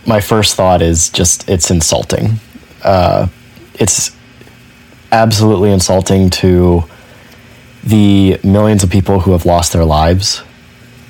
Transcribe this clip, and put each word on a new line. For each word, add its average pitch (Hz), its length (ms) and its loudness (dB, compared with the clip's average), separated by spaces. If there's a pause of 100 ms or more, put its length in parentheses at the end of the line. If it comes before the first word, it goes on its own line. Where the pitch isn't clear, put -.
my 110 120 0
first 107 360 -2
thought 92 260 2
is 82 280 0
just, - 400 -2
it's 90 220 -2
insulting. 107 680 -2 (440)
Uh, 95 440 0 (480)
it's - 400 -4 (960)
absolutely 107 600 2
insulting 95 580 0 (120)
to 90 420 2 (1000)
the 101 600 2
millions 104 400 2
of 92 60 0
people 98 300 0
who 92 120 0
have 85 140 0
lost 85 280 0
their 82 120 0
lives 82 580 -2 (680)